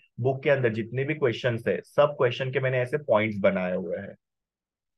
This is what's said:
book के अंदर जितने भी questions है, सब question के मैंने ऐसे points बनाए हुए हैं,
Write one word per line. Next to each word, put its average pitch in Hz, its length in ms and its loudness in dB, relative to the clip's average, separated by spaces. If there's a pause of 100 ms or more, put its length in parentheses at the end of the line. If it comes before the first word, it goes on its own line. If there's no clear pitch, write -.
(200)
book 131 240 -2
के 147 60 2
अंदर 131 240 4
जितने 117 300 -4
भी 147 100 -2
questions 120 540 -2
है, 95 140 0
सब 147 360 2
question 131 340 0
के 139 80 -2
मैंने 131 200 0
ऐसे 135 180 -2
points 107 420 2
बनाए 92 360 2
हुए 90 220 -6
हैं, 98 180 -12 (840)